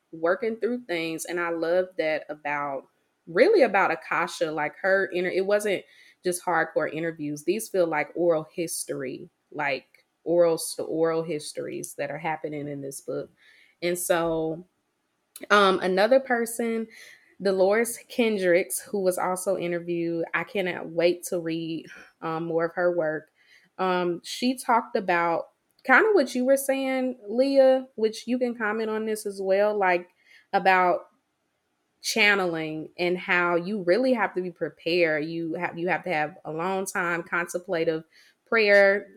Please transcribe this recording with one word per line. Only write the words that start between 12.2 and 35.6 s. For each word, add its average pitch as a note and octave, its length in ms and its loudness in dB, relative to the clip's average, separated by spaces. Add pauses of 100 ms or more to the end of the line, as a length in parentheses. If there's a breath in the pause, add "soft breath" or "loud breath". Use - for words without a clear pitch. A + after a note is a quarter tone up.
in C#3+ 140 -10
this C#3 200 -12
book. C#3+ 300 -10 (500 soft breath)
And F3 180 -2
so, E3 680 -2 (840)
um, G3 300 4
another G3+ 400 4
person, A#3 680 -4 (520 loud breath)
Dolores G3 580 2 (100)
Kendricks, F#3+ 720 2
who - 200 -6
was F#3 160 2
also F#3 400 -2
interviewed, E3+ 680 -4 (100)
I E3 80 0
cannot F3+ 460 -6
wait F3 400 0
to F#3 100 -4
read, E3 480 -6 (340 loud breath)
um, E3 260 -6
more E3 180 0
of E3+ 100 -4
her F3 220 2
work. D#3 340 -4 (480 soft breath)
Um, F3+ 460 0
she B3+ 320 -2
talked A#3+ 400 0
about F3 540 0 (340)
kinda C4+ 300 6
what C#4 200 2
you B3 100 0
were C4+ 120 4
saying, C4 600 -2 (120)
Leah, C4 640 4
which A3 320 -4
you B3 140 -2
can A#3+ 160 -2
comment A3 340 -2
on A3 160 -4
this G#3+ 180 -6
as G3 160 -8
well, G3+ 380 2
like, F3+ 300 2 (440 soft breath)
about F#3 500 4 (1000)
channeling E3+ 960 0
and F3 180 0
how F3+ 380 0
you F#3 280 -2
really A#3 320 4
have G3+ 200 -2
to F3+ 80 -4
be F3+ 80 -6
prepared. D#3+ 760 -2
You E3 300 -6
have, F3 240 -6